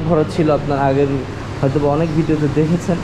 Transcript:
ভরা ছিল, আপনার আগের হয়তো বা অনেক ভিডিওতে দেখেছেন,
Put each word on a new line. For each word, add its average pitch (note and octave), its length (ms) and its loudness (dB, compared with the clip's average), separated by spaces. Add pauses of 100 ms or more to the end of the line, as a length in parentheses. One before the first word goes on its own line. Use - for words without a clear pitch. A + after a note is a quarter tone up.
ভরা D#3 140 4 (120)
ছিল, D#3 160 2
আপনার C#3+ 280 0
আগের C#3 280 2 (540)
হয়তো C#3 180 2
বা C#3+ 100 2
অনেক D#3+ 260 0
ভিডিওতে D3+ 400 0
দেখেছেন, E3+ 480 0